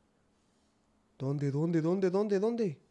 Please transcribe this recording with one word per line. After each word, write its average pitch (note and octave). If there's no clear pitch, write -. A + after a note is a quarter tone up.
¿Dónde, C#3+
dónde, D#3+
dónde, F#3
dónde, G3
dónde? A3